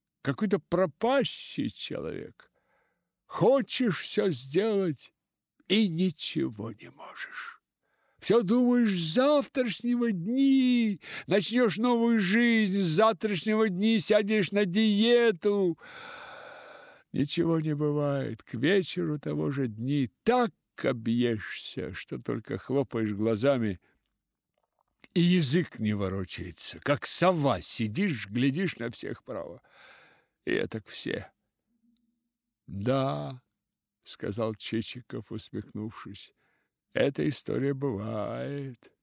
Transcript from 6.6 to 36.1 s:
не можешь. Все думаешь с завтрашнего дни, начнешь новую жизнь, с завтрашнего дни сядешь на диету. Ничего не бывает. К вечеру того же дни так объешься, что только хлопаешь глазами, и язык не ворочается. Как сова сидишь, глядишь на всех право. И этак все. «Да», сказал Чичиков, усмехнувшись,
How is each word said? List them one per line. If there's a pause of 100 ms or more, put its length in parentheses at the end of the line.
не
можешь. (580)
Все
думаешь
с
завтрашнего
дни, (260)
начнешь
новую
жизнь,
с
завтрашнего
дни
сядешь
на
диету. (1300)
Ничего
не
бывает.
К
вечеру
того
же
дни (120)
так (300)
объешься,
что
только
хлопаешь
глазами, (1300)
и
язык
не
ворочается.
Как
сова
сидишь,
глядишь
на
всех
право. (840)
И
этак
все. (1400)
«Да», (640)
сказал
Чичиков,
усмехнувшись, (580)